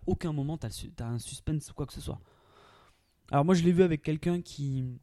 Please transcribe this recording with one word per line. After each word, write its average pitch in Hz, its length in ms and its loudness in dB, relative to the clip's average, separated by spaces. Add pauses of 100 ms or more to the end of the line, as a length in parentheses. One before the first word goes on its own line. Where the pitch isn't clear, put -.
aucun 180 260 0
moment 147 260 -2
t'as 117 100 -6
le 104 40 -8
su-, - 200 -12
t'as 117 140 -8
un 117 120 -4
suspense - 520 -6
ou - 40 -20
quoi 147 120 -6
que - 60 -12
ce - 80 -14
soit. - 200 -8 (1080)
Alors 143 140 4
moi 185 100 6
je 170 80 4
l'ai 175 100 6
vu 175 120 8
avec 160 180 2
quelqu'un 175 400 0
qui 135 420 -4 (180)